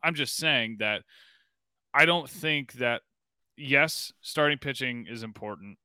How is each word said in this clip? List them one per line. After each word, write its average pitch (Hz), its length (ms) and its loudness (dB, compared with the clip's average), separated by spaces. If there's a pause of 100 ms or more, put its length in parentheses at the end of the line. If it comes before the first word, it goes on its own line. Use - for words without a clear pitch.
I'm 165 120 2
just 143 220 -2
saying 120 420 0
that 104 240 -2 (920)
I 147 120 8
don't 170 240 2
think 151 440 -2
that, 120 280 0 (560)
yes, 143 540 2 (100)
starting 147 360 0
pitching 127 520 -6
is 113 140 -10
important. 104 600 -12